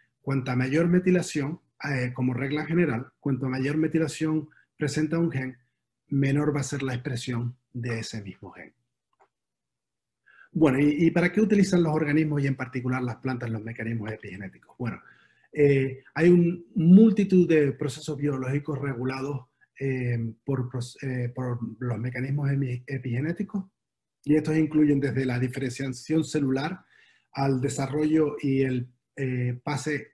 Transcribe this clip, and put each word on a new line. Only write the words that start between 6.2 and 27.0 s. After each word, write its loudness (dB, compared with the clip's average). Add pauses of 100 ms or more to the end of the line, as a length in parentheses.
va -2
a -2
ser -6
la -4
expresión -6 (160)
de -6
ese -10
mismo -16
gen. -20 (1800)
Bueno, 4
¿y, 4
y 4
para 2
qué 0
utilizan 4
los 0
organismos 0
y 0
en -2
particular -4
las -4
plantas -6
los -6
mecanismos -6
epigenéticos? -14
Bueno, -8 (520)
eh, 2 (100)
hay 4
un 4 (100)
multitud 8
de 4
procesos -8
biológicos -4
regulados, -6 (320)
eh, -2 (100)
por -2
pros-, -10
eh, -4
por -6 (200)
los -4
mecanismos -4
emi-, -2
epigenéticos, -4 (580)
y 4
estos 0
incluyen 4
desde 0
la 0
diferenciación -2
celular -2 (500)